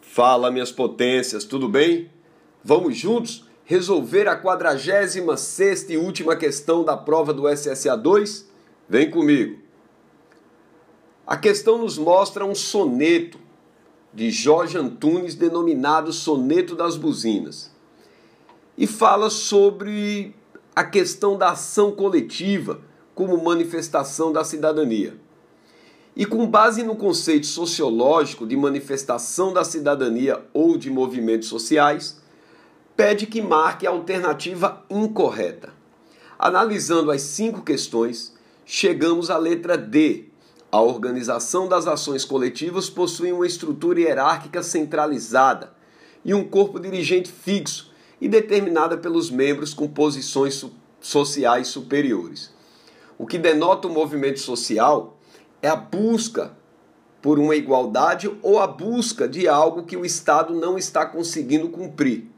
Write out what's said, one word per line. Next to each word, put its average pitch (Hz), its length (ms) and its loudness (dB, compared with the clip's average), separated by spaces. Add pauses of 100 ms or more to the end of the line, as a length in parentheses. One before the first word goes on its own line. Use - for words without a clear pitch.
(160)
Fala, 123 340 4
minhas 127 220 -4
potências, 123 720 -2
tudo 135 240 -6
bem? 165 420 2 (540)
Vamos 151 320 2
juntos 233 540 -4 (160)
resolver 180 640 2
a 165 120 -2
quadragésima 180 960 0
sexta 190 560 0
e 160 60 0
última 160 400 0
questão 165 480 0
da 151 100 2
prova 151 380 0
do 139 160 -2
S 147 200 -2
S 135 200 -2
A 123 80 0
dois? 202 520 2 (380)
Vem 151 240 2
comigo! 147 480 2 (1700)
A - 80 -2
questão 202 420 2
nos 214 200 -4
mostra 190 480 2
um 202 100 -4
soneto 165 840 0 (760)
de 113 180 -2
Jorge 151 460 2
Antunes 156 580 -2
denominado 160 800 0
Soneto 160 640 0
das 170 180 -2
Buzinas. 113 720 -4 (1080)
E 208 100 2
fala 208 420 4
sobre 202 1040 0 (400)
a 175 120 0
questão 196 520 0
da 185 120 4
ação 208 420 0
coletiva 190 880 -2 (340)
como 180 300 0
manifestação 165 880 -2
da 156 140 0
cidadania. 151 800 -2 (920)
E 208 80 0
com 226 220 0
base 214 340 4
no 226 140 -4
conceito 165 500 0
sociológico 147 1000 0
de 120 80 -2
manifestação 139 960 -2
da 175 140 0
cidadania 135 880 0
ou 160 240 4
de 135 120 -6
movimentos 123 600 -2
sociais, 147 720 0 (760)
pede 208 300 2
que 220 160 -6
marque 175 440 0
a 185 40 0
alternativa 180 1000 -4
incorreta. 165 840 -4 (640)
Analisando 170 720 2
as 143 100 0
cinco 214 420 -6
questões, 120 720 -4 (320)
chegamos 170 640 0
à 175 80 0
letra 170 400 0
D. 120 520 0 (420)
A 104 80 4
organização 123 880 0
das 175 180 2
ações 143 380 -4
coletivas 156 640 -4
possui 180 440 -2
uma 175 120 0
estrutura 170 540 -2
hierárquica 165 640 0
centralizada 147 1120 0 (500)
e 185 100 -2
um 202 120 0
corpo 196 340 2
dirigente 180 500 -2
fixo - 640 -6 (300)
e - 80 -2
determinada 190 680 2
pelos 165 320 -2
membros 139 440 -2
com 147 120 -4
posições 139 680 -2
su-, 123 180 -12 (300)
sociais 131 640 0
superiores. 120 840 -4 (640)
O - 100 -12
que 185 100 -6
denota 170 520 2
o - 20 -6
movimento 147 480 -2
social 120 720 0 (500)
é 143 80 2
a 160 60 2
busca 208 800 -2 (680)
por 147 160 4
uma 151 160 4
igualdade 135 720 2 (140)
ou 202 160 4
a 196 80 2
busca 208 600 -4
de 170 200 -2
algo 165 340 4
que 180 160 -10
o 180 80 -6
Estado 165 480 0
não 175 240 -2
está 160 300 -2
conseguindo 160 640 -2
cumprir. 143 560 -4 (120)